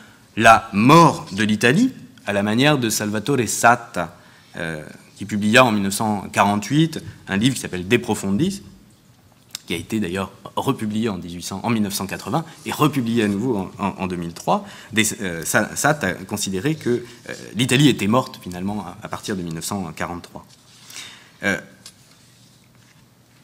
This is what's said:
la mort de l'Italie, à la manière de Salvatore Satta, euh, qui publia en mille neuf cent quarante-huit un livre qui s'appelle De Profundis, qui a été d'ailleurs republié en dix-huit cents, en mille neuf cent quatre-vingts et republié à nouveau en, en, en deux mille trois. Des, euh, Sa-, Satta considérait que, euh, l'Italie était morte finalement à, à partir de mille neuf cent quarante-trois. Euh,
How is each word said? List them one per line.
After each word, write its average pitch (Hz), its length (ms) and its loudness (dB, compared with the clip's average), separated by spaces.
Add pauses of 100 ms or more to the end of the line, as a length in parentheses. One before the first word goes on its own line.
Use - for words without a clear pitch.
(380)
la 110 360 8
mort 131 600 6
de 101 100 -2
l'Italie, 123 480 4 (340)
à 101 80 -4
la 101 80 2
manière 123 360 4
de 120 120 -2
Salvatore 107 580 -2
Satta, 117 680 2 (400)
euh, 82 240 -6 (360)
qui 104 80 -10
publia 107 380 2
en 120 80 4
mille 104 120 2
neuf 98 120 -2
cent 104 360 -2
quarante-huit 117 720 2 (240)
un 95 100 -2
livre 123 160 2
qui - 80 -8
s'appelle 92 260 -8
De 120 100 4
Profundis, 110 680 -2 (1040)
qui 92 60 -6
a 85 40 -4
été 104 220 -4
d'ailleurs 92 320 -4 (240)
republié 110 540 -2
en 92 80 -4
dix-huit 87 260 -10
cents, 98 200 -8
en 110 60 -2
mille 113 140 0
neuf 98 100 -4
cent 98 140 -6
quatre-vingts 98 380 -4 (200)
et 107 60 -6
republié 117 520 0
à 104 40 2
nouveau 104 300 -2
en, 95 200 -6
en, 95 200 -4
en 95 100 -4
deux 92 80 -4
mille 85 180 -8
trois. 202 320 -2 (260)
Des, 107 140 2 (160)
euh, 85 220 -6
Sa-, 101 320 0
Satta 139 380 0
considérait 98 640 -4
que, 151 140 -4
euh, - 440 -6 (220)
l'Italie 131 340 4
était 101 180 2
morte 127 340 0
finalement 92 460 -6
à, 92 160 -14
à 87 60 -12
partir 104 260 -8
de 90 60 -6
mille 85 120 -6
neuf 80 120 -8
cent 98 180 -6 (120)
quarante-trois. 87 500 -10 (1000)
Euh, 87 140 0 (1900)